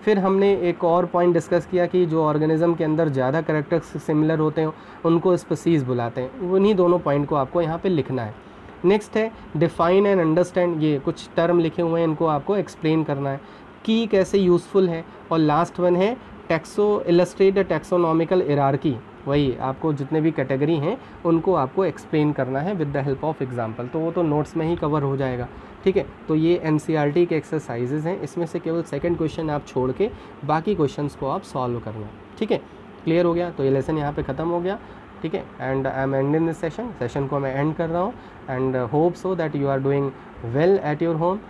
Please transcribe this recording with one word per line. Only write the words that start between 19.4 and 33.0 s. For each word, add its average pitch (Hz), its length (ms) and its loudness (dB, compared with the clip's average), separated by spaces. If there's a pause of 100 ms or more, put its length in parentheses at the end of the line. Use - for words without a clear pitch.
आपको 131 320 -2
जितने 143 280 -2
भी 160 100 2
कैटेगरी 147 460 0
हैं, 160 240 -2 (240)
उनको 165 300 2
आपको 156 300 0
explain 151 480 0
करना 135 280 -2
है 190 140 -4
with 156 140 -2
the 139 160 -2
help 139 200 -2
of 156 120 -2 (100)
example। 120 460 -6
तो 165 60 -4
वो 165 140 -2
तो 180 100 0
notes 151 340 0
में 160 100 0
ही 170 100 0
cover 151 260 0
हो 139 140 -2
जाएगा, 127 320 -4 (360)
ठीक 190 120 2
है। 170 100 0 (220)
तो 160 60 2
ये 165 300 4
एनसीईआरटी 156 640 2
के 170 100 -2
एक्सरसाइजेज 147 720 -4
हैं, 180 140 -4
इसमें 165 260 -6
से 170 120 -8
केवल 165 240 -4
second 170 340 -2
question 160 340 -4
आप 147 160 -4
छोड़ 131 260 -2
के 208 180 0 (340)
बाकी 160 300 0
questions 147 420 -2
को 135 120 -6
आप 175 140 -4
solve 120 380 -4
करना, 110 260 -10 (320)
ठीक 220 140 -2
है। 185 60 0 (460)